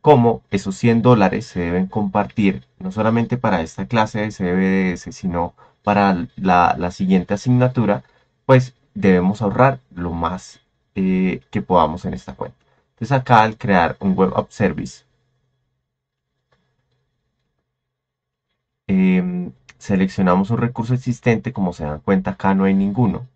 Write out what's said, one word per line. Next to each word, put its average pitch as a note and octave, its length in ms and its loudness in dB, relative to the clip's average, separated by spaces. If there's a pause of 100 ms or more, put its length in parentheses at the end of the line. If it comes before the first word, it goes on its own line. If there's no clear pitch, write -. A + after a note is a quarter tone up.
Como A#2 480 4
esos G2 260 -4
cien A#2 280 2
dólares G#2 420 4
se - 140 -8
deben F2 260 -2
compartir, G2+ 760 -2 (160)
no F#2 120 -8
solamente A2 460 -2
para G2 240 -2
esta F#2+ 240 -10
clase A2 360 -2
de G#2+ 100 -6
C F#2+ 120 -8
B F2+ 160 -2
D F#2+ 340 0
S, E2+ 180 -12
sino F2 420 -6 (300)
para G2+ 420 2 (120)
la, F2+ 380 2
la F2+ 140 -6
siguiente F#2 460 0
asignatura, B2 680 0 (440)
pues C3 260 4 (220)
debemos F#2+ 480 2
ahorrar B2+ 360 2 (140)
lo F2 180 -8
más, E2+ 480 -8 (360)
eh, F#2 460 0 (100)
que G#2 100 -4
podamos E2+ 440 2
en D#2 100 -6
esta - 180 -14
cuenta. - 240 -12 (360)
Entonces A#2+ 220 -4
acá B2 280 4
al A2 140 -2
crear F2+ 420 0
un F#2+ 160 0
Web F#2+ 200 2
App - 140 -2
Service, - 540 -6 (3750)
em, F#3 640 0 (260)
seleccionamos F#2+ 720 0
un A#2 80 0
recurso A#2+ 360 -4
existente. A#2+ 600 -4
Como F#2 180 -4
se D#2 140 -10
dan D2+ 160 -8
cuenta, F#2+ 300 0
acá F#2+ 220 -2
no F#2+ 120 2
hay F#2+ 80 2
ninguno. G2+ 520 0 (100)